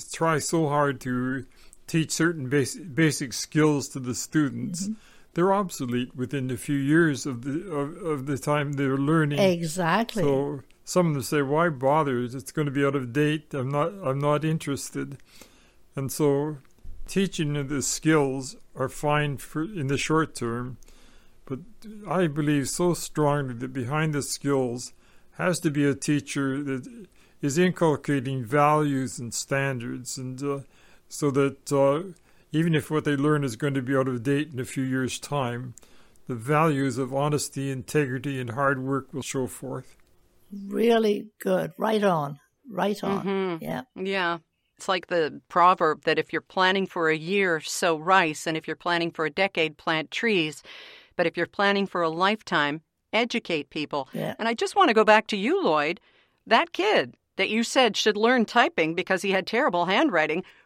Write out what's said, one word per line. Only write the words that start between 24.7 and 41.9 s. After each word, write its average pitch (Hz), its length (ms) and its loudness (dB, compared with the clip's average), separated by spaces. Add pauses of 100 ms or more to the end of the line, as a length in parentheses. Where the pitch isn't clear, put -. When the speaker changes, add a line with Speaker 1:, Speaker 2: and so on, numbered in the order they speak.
Speaker 1:
has 170 240 0
to 160 100 0
be 143 140 2
a 139 100 4
teacher 139 680 -2
that 160 420 -6 (360)
is 143 160 0
inculcating 139 840 2
values 147 760 2
and 117 140 -10
standards, 131 840 -4
and, 131 260 -10
uh, 139 160 -4 (480)
so - 240 -2
that, 139 400 0
uh, 143 400 2 (400)
even 165 240 2
if 143 160 0
what 151 140 0
they 147 100 2
learn 147 280 2
is 123 120 -2
going 139 200 -2
to 135 60 0
be 131 140 -2
out 131 120 4
of 123 160 -4
date 143 280 0
in 123 80 -10
a 123 60 -6
few 135 180 -6
years' 131 360 -2
time, 123 540 -6 (540)
the 135 80 -6
values 139 640 2
of 131 160 -4
honesty, 139 580 -2
integrity, 131 680 -2
and 120 100 -6
hard 139 320 2
work 135 300 -2
will 135 80 -6
show 131 260 -4
forth. 131 480 -12 (560)
Speaker 2:
Really 208 760 2 (120)
good. 175 380 -2
Right 214 260 0